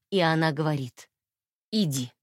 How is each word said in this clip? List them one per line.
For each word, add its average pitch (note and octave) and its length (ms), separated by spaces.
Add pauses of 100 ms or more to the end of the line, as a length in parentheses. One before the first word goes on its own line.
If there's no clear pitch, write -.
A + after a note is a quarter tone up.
и F#3+ 100
она D#3+ 320
говорит: C#3+ 560 (640)
«Иди». C#3+ 400 (120)